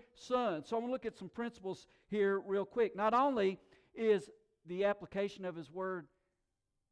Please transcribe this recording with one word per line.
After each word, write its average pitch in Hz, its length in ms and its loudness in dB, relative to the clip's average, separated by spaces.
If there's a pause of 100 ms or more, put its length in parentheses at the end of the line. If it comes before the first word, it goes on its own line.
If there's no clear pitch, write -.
(160)
Son. 233 500 -2
So 226 100 -4
I'm 226 80 0
gonna 247 100 -4
look 254 120 -4
at 220 120 -8
some 185 120 -12
principles 190 580 -8 (200)
here 196 320 2
real 196 260 -2
quick. 214 300 0
Not 214 180 2
only 233 460 4 (340)
is 214 360 2 (360)
the 180 200 -2
application 196 600 -4
of 175 100 -6
His 151 160 -12
Word 180 360 -6 (840)